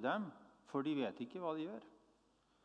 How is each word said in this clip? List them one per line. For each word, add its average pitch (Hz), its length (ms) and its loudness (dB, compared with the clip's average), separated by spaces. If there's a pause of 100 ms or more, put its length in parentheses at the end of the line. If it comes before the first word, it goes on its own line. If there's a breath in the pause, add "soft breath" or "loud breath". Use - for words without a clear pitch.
dem, 180 240 2 (420)
for 139 160 2
de 156 140 4
vet 107 240 0
ikke 180 180 -6
hva 160 140 0
de 156 100 -2
gjør.» 214 200 -8 (800 soft breath)